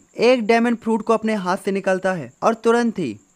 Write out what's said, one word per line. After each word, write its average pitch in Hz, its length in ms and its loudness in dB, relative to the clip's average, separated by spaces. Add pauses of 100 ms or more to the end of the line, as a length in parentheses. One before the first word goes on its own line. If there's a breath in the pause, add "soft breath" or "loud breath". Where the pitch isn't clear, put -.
(180)
एक 240 280 2
डायमंड 233 300 2
फ्रूट 220 260 -2
को 226 100 0
अपने 220 220 0
हाथ 185 220 -2
से 196 160 -4
निकालता 190 400 0
है 143 200 -8 (100)
और 220 120 2
तुरंत 233 440 0
ही 117 220 -4 (160)